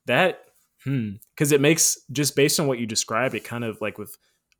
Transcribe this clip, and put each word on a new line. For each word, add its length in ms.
That, 380
hmm, 300
'cause 160
it 80
makes, 360
just 240
based 240
on 80
what 140
you 60
described, 500
it 80
kind 200
of, 160
like, 160
with 220